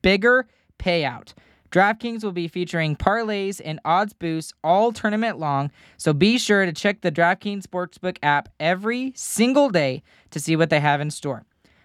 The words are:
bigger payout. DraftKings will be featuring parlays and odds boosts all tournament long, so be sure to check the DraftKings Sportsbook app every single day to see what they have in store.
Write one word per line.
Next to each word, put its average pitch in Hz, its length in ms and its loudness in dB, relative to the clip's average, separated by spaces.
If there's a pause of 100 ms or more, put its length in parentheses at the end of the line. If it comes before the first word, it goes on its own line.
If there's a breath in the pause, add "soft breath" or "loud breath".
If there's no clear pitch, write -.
bigger 233 460 4 (300)
payout. 151 560 -2 (380 soft breath)
DraftKings 220 520 0
will 202 100 -6
be 175 140 -4
featuring 160 500 -4
parlays 202 640 -2
and 156 220 -10
odds 190 280 0
boosts 160 400 -6 (100)
all 202 280 2
tournament 220 480 -4
long, 143 320 -2 (260 soft breath)
so - 140 0
be 196 260 4
sure 202 280 2
to 170 80 -2
check 202 260 -2
the 175 120 -2
DraftKings 185 520 0
Sportsbook 180 580 -8
app 143 280 2 (100)
every 214 560 -2
single 262 540 2
day 139 340 -2 (280 soft breath)
to 156 80 -10
see 160 160 0
what 160 140 2
they 151 120 4
have 147 180 2
in 147 100 -4
store. 139 360 -8 (400 soft breath)